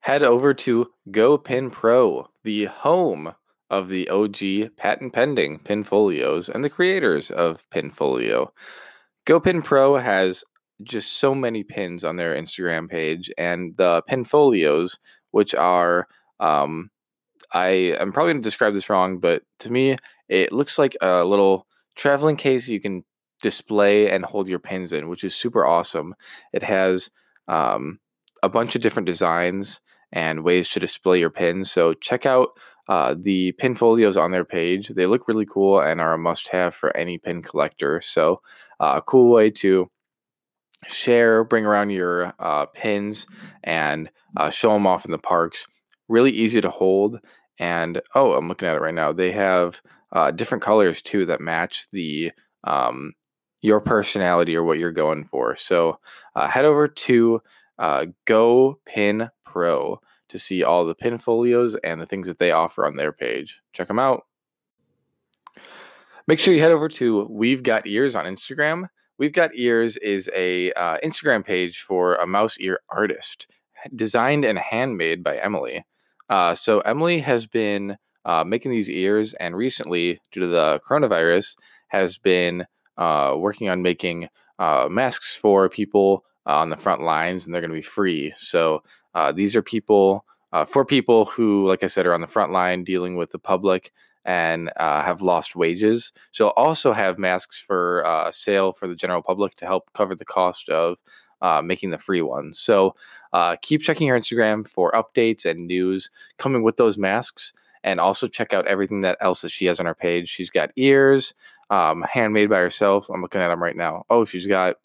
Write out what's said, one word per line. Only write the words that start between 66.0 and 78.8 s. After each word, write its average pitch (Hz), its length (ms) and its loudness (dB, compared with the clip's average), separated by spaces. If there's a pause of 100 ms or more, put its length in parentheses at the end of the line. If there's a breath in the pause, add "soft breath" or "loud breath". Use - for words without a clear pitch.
Make 160 140 4
sure 190 120 6
you 156 80 6
head 165 120 8
over 156 160 2
to 113 420 0
We've 120 320 0
Got 113 240 0
Ears 117 300 0
on 80 80 -4
Instagram. 147 640 -6 (280)
We've 147 160 -2
Got 165 220 2
Ears 117 440 0
is 101 360 -4
a, 90 380 0
uh, 85 320 -2
Instagram 143 400 0
page 90 380 -4
for 90 340 0
a 87 100 -2
mouse 104 320 -2
ear 92 300 -4
artist, - 580 -6 (480 loud breath)
designed 123 500 -2
and 107 140 -2
handmade 90 640 -4
by 78 140 -4
Emily. 76 480 -6 (440 soft breath)
Uh, 87 280 2
so 107 240 0
Emily 156 400 0
has 123 260 -2
been, 101 500 -4 (280)
uh, 82 180 0
making 107 300 -4
these 107 180 -2